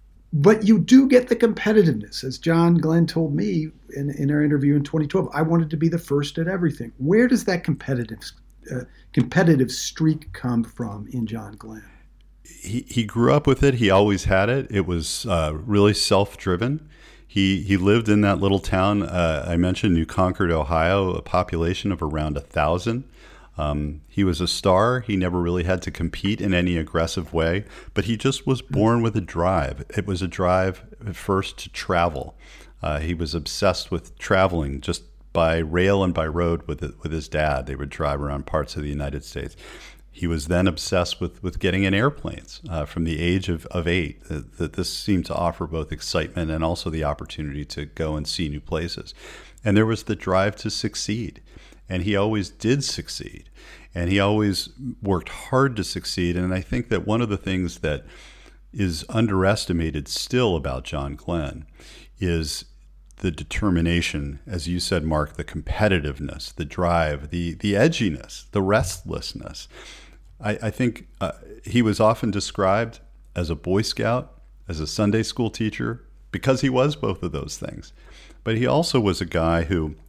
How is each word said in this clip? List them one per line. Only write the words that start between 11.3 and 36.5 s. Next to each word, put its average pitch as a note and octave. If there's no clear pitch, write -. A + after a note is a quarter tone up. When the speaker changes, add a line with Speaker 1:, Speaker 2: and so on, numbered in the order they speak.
Speaker 1:
Glenn? A2
Speaker 2:
He, -
he A#2+
grew A#2
up C#3+
with C3+
it. C#3
He A#2
always G2
had G2
it. C3
It G2
was, F2
uh, E2
really G#2
self-driven. G2+
He, G2
he G2
lived G#2+
in G#2
that G2
little G2
town, F#2+
uh, D#2+
I F2
mentioned, F2+
New E2
Concord, F#2
Ohio, E2+
a D#2+
population F2+
of E2+
around D2+
a C#2+
thousand. F2
Um, D2
he -
was F2
a F2
star. G#2+
He G#2+
never F2+
really F2
had F2+
to F2
compete G2
in G2
any F2+
aggressive E2
way, E2
but F#2+
he A2+
just C3+
was C3
born A#2
with A2+
a G#2
drive. E2+
It G2
was F#2
a F#2+
drive F#2
at G2
first -
to -
travel. E2+
Uh, D2+
he E2
was D#2+
obsessed -
with -
traveling F2
just -
by E2
rail F2+
and F2+
by D#2+
road E2+